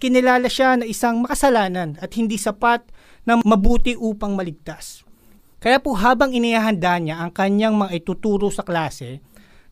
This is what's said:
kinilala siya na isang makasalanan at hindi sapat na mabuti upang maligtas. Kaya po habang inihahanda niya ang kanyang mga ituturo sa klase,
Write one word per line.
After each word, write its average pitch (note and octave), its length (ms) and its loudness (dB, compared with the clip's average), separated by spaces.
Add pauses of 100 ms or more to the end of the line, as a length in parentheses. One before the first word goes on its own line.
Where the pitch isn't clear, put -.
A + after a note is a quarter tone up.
kinilala B3+ 500 2
siya C4 300 2
na A3+ 80 -6
isang A#3 340 -2
makasalanan G3+ 800 0
at F#3+ 160 -12
hindi A3+ 160 -2
sapat A#3 480 -2 (400)
na A#3 200 2
mabuti A3+ 520 4
upang G#3 400 -6
maligtas. E3+ 720 -12 (500)
Kaya B3+ 220 2
po C4+ 160 -4
habang B3+ 400 2
inihahanda A3 640 0
niya D#3+ 240 -6
ang F3 80 -8
kanyang G#3 480 0
mga F3+ 240 -4
ituturo G3+ 480 -2
sa G3 160 -8
klase, C#3+ 560 -6 (500)